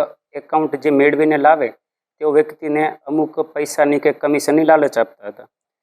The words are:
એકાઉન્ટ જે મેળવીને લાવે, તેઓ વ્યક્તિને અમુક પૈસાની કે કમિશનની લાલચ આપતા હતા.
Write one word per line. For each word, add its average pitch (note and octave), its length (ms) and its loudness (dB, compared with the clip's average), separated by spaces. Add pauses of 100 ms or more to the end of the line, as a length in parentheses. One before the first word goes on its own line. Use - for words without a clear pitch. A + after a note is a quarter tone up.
(320)
એકાઉન્ટ D3 440 -4
જે D3+ 140 -2
મેળવીને D3 460 2
લાવે, C#3+ 380 2 (440)
તેઓ D3+ 140 -2
વ્યક્તિને D3+ 760 -2
અમુક D3+ 340 -4
પૈસાની D3 580 -2
કે C#3+ 140 0
કમિશનની D3 520 0
લાલચ D3+ 340 2
આપતા G#2+ 300 -4
હતા. G#2 200 -18 (340)